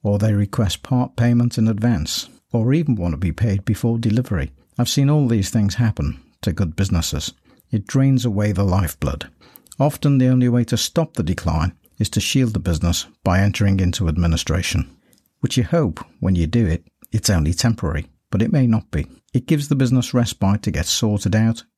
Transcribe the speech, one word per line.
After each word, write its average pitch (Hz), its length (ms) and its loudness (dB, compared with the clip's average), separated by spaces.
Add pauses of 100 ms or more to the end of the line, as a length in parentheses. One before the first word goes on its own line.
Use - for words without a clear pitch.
or 101 160 0
they 107 160 2
request 101 480 0
part 127 340 -2
payment 120 440 2
in 110 80 4
advance, 104 600 -2 (220)
or 120 220 0
even 147 220 0
want 87 180 -2
to 78 40 -4
be 85 140 -2
paid 98 320 -2
before 117 360 -2
delivery. 107 520 -2 (280)
I've 120 80 0
seen 139 220 2
all 147 180 2
these 110 220 0
things 101 240 0
happen 110 480 -2 (220)
to 92 100 -2
good 85 220 -2
businesses. 85 580 -2 (380)
It 107 160 -4
drains 135 380 2
away 104 260 0
the 95 120 0
lifeblood. 90 640 -2 (520)
Often 139 400 2
the 127 80 4
only 127 220 4
way 120 160 2
to 120 120 -2
stop - 380 -2
the - 80 -4
decline 80 520 -2 (220)
is 110 140 -2
to 107 80 0
shield 120 340 0
the 98 60 -2
business 85 480 -2 (160)
by 92 160 2
entering 98 400 2
into 90 280 0
administration, 80 880 -2 (440)
which - 180 -2
you 120 60 2
hope, 151 420 -2 (140)
when 92 160 0
you 85 100 2
do 107 220 2
it, 80 160 -2 (280)
it's 110 200 -2
only 82 220 2
temporary, 78 520 -2 (240)
but 95 140 0
it - 80 0
may 135 160 4
not 113 240 0
be. 76 160 -2 (260)
It 123 140 -2
gives 143 200 0
the 147 80 0
business 127 380 2
respite 104 480 0
to 107 100 -2
get 82 140 -2
sorted 104 500 0
out 113 280 2 (140)